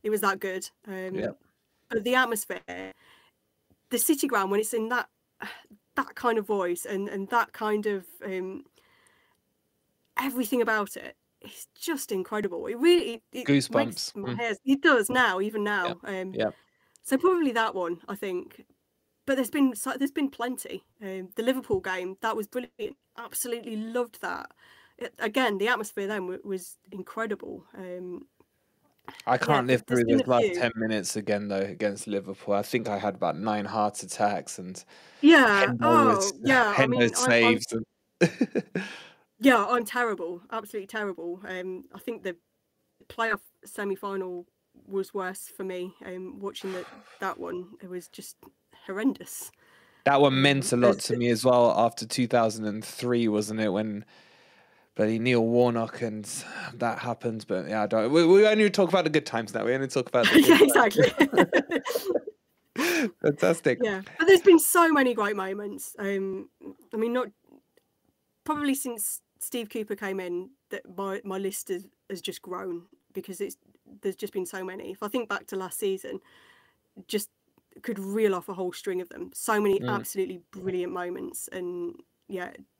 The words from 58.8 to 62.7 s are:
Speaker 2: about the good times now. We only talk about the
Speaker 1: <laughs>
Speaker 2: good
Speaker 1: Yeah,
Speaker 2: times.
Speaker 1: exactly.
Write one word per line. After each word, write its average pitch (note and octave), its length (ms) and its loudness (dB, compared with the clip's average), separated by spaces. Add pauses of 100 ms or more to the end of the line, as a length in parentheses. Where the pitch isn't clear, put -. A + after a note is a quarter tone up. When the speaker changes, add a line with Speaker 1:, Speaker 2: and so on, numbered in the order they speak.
Speaker 2:
about F3+ 160 4
the D#3+ 40 2
good D3+ 160 2
times A2+ 300 -4
now. G#2+ 100 -2
We B2 80 2
only C3+ 140 0
talk B2+ 200 -2
about A#2 200 4
the - 60 4
Speaker 1:
<laughs> - 20 4
Speaker 2:
good D4 120 8
Speaker 1:
Yeah, E4 100 10 (160)
Speaker 2:
times. - 240 4
Speaker 1:
exactly. - 840 4 (920)